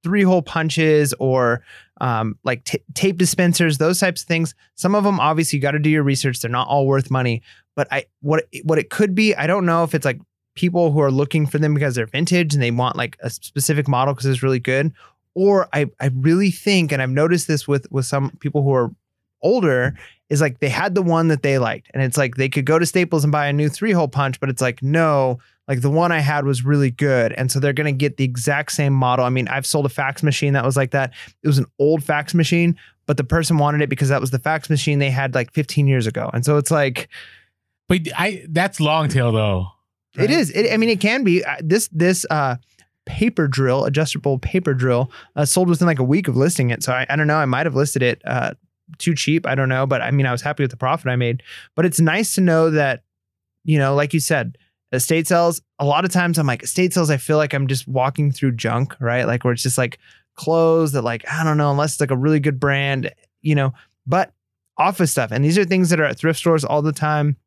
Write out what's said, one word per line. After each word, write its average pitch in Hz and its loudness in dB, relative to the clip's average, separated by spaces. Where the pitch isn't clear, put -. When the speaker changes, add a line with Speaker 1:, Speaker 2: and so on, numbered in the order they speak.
Speaker 1:
three-hole 185 2
punches 156 2
or, 127 2
um, 113 -2
like, 127 -4
t-, - -6
tape 190 -2
dispensers, 175 0
those 170 0
types 185 -2
of - -18
things, 165 -2
some 185 -2
of 208 2
them, 196 2
obviously, 151 0
you 135 -2
gotta 143 0
do 151 2
your 151 2
research. 135 -2
They're 117 -6
not 123 -2
all 139 2
worth 135 0
money. 123 0
But 143 -2
I, 139 -4
what, 156 0
what 156 2
it 170 -4
could 202 0
be, 214 2
I 147 -4
don't 185 0
know 165 2
if 156 -4
it's, 147 -2
like, 131 -2
people 175 0
who 147 2
are 139 2
looking 143 0
for 147 -2
them 151 2
because 139 0
they're 117 -2
vintage 165 0
and 139 2
they 120 2
want, 123 -2
like, 123 -6
a 120 -6
specific 143 -4
model 135 0
'cause 127 -6
it's 127 -2
really 131 0
good. 131 -2
Or 190 2
I, 147 0
I 135 0
really 165 2
think, 180 0
and 135 -2
I've 131 -2
noticed 156 0
this 151 -2
with, 139 -2
with 135 -2
some 139 -2
people 143 -2
who 139 2
are 123 2
older, 147 2
is, 147 0
like, 139 0
they 143 0
had 175 -2
the 196 2
one 165 2
that 151 0
they 139 2
liked. 113 -4
And 135 0
it's 127 -2
like 131 0
they 135 0
could 135 -2
go 156 4
to 170 2
Staples 170 0
and 151 4
buy 147 0
a 143 -2
new 147 0
three-hole 175 0
punch, 135 -2
but 135 -4
it's 127 -4
like, 127 -2
no, 139 2
like, 131 -2
the 139 2
one 170 2
I 165 2
had 147 0
was 127 0
really 139 2
good. 127 2
And 131 -2
so 135 -2
they're 143 0
gonna 147 -2
get 139 -2
the 135 0
exact 131 -2
same 143 0
model. 127 2
I 123 0
mean, 127 0
I've 135 -4
sold 143 0
a - 0
fax 139 -4
machine 143 0
that 127 0
was 131 0
like 135 0
that. 135 -2
It - 0
was 139 4
an 131 0
old 151 2
fax 147 -4
machine, 170 2
but 139 -2
the 135 -4
person 165 0
wanted 147 2
it 143 0
because 135 -2
that 135 0
was 131 -2
the 127 -2
fax 156 -4
machine 147 0
they 139 0
had, 131 -2
like, 123 -2
fifteen 147 0
years 127 2
ago. 110 -6
And 120 -2
so 147 2
it's 147 0
like 139 -2
Speaker 2:
But 180 2
I, 180 -4
that's 170 -2
long 151 2
tail 123 2
though. 101 0
Speaker 1:
It 139 0
Speaker 2:
Right? 214 2
Speaker 1:
is. 277 2
It, 220 0
I 220 0
mean, 226 2
it 202 0
can 233 0
be. 180 2
Uh, 143 -4
this, 185 0
this, 180 0
uh, 139 0
paper 170 0
drill, 131 2
adjustable 143 -2
paper 175 -2
drill, 127 0
uh, 147 0
sold 180 2
within, 175 2
like, 151 2
a 127 2
week 156 2
of 123 -2
listing 135 2
it. 113 -4
So 127 -2
I, 127 0
I 139 -2
don't 151 2
know. 151 2
I 156 2
might 131 0
have 135 -2
listed 139 0
it, 120 0
uh, 123 -4
too 170 -2
cheap. 151 0
I 131 -2
don't 135 0
know. 131 0
But 131 -2
I 117 -4
mean, 135 2
I 123 0
was 120 -4
happy 147 -2
with 123 -4
the - -18
profit 131 -2
I 123 -2
made. 123 -2
But 170 2
it's 170 0
nice 165 2
to 196 0
know 160 4
that, 143 0
you 156 2
know, 139 2
like 143 0
you 165 2
said, 143 -2
estate 156 0
sales, 170 2
a 143 -2
lot 147 2
of 180 -2
times 175 0
I'm 151 2
like, 120 -4
estate 185 0
sales, 165 0
I 143 2
feel 151 -2
like 151 0
I'm 135 -2
just 131 -4
walking 135 0
through 131 0
junk, 117 -2
right? 123 0
Like, 120 -2
where 123 2
it's 120 -4
just, 127 -2
like, 123 -4
clothes 165 2
that, 135 -2
like, 117 -4
I 160 -4
don't 151 2
know, 147 2
unless 143 0
it's, - -8
like, 139 0
a 131 0
really 147 2
good 139 -2
brand, 139 -2
you 151 0
know, 135 2
but 175 0
office 180 0
stuff. 113 -2
And 123 0
these 160 2
are 202 2
things 180 2
that 165 2
are 151 2
at 123 -2
thrift 160 0
stores 160 2
all 147 0
the 151 -2
time. 151 0